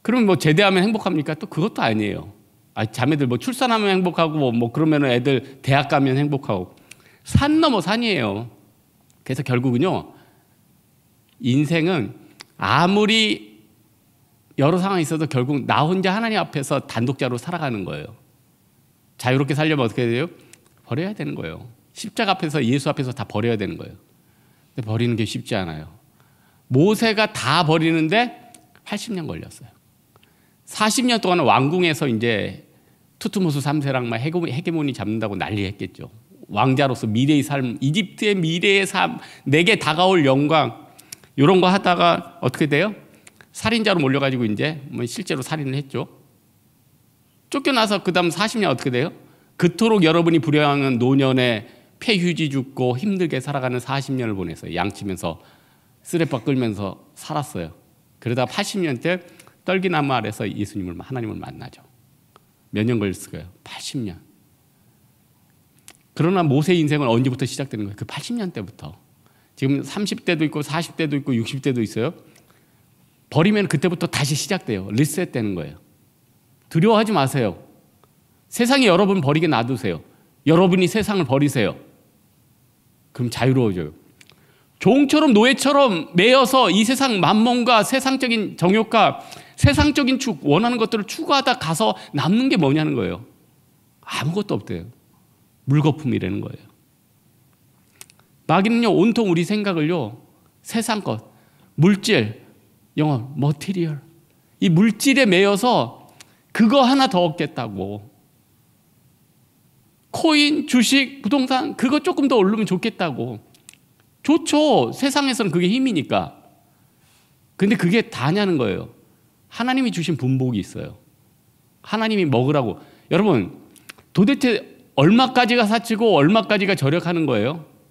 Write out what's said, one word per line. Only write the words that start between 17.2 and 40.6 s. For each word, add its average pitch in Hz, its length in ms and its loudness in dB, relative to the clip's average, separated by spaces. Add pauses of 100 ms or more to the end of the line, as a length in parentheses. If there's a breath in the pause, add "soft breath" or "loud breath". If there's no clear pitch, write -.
살아가는 135 460 -6
거예요. 76 320 -10 (1000)
자유롭게 135 360 0
살려면 151 300 0
어떻게 120 180 -2
해야 120 80 0
돼요? 127 160 -2 (580 loud breath)
버려야 170 280 -6
되는 147 220 -8
거예요. 85 340 -12 (240)
십자가 208 400 -4
앞에서, 151 320 -2
예수 135 240 0
앞에서 135 240 -4
다 - 120 -8
버려야 113 320 -2
되는 90 200 -6
거예요. 73 180 -16 (800 soft breath)
근데 110 120 -10
버리는 117 280 -2
게 110 100 -2
쉽지 120 300 -8
않아요. 80 380 -6 (760 soft breath)
모세가 214 640 2
다 147 340 0
버리는데 165 840 0 (340)
팔십 208 280 -10
년 175 140 -8
걸렸어요. - 420 -14 (960 soft breath)
사십 220 400 0
년 240 160 2
동안은 180 240 2
왕궁에서 147 640 2
이제 107 580 -2 (520 soft breath)
투트모스 175 420 -2
삼 143 220 -2
세랑 131 260 -4
막 113 80 -4
헤게모-, 160 320 -4
헤게모니 147 460 -4
잡는다고 107 420 -6
난리 95 300 -4
했겠죠. - 440 -12 (380)
왕자로서 131 600 0
미래의 135 340 2
삶, 127 380 -4
이집트의 202 560 -2
미래의 185 500 0
삶, 180 320 -2 (260 loud breath)
내게 175 340 4
다가올 175 460 2
영광, 139 600 2 (520 loud breath)